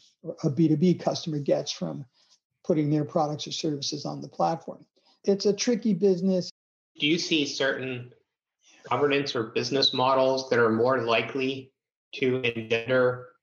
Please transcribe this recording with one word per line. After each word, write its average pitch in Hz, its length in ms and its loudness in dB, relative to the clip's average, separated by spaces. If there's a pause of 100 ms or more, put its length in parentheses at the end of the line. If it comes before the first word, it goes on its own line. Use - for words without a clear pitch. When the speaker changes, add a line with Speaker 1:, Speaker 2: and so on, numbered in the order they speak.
(220)
Speaker 1:
or 165 200 -10
a 165 60 2
B 151 200 4
two 151 100 4
B 175 160 4
customer 151 440 -4
gets 143 320 0
from 147 360 -8 (580)
putting 151 240 0
their 151 160 0
products 151 420 -4
or 156 60 -10
services 147 540 -6
on 147 160 -8
the 143 60 -14
platform. - 580 -4 (380)
It's 196 200 0
a 208 80 4
tricky 233 400 0
business. 185 580 2 (480)
Speaker 2:
Do 147 80 0
you 165 120 2
see 160 260 0
certain 131 640 -4 (800)
governance 139 480 0
or 117 80 0
business 123 480 0
models 131 560 2
that 123 100 2
are 117 120 6
more 120 320 2
likely 131 720 -2 (420)
to 127 260 0
engender 120 840 0 (160)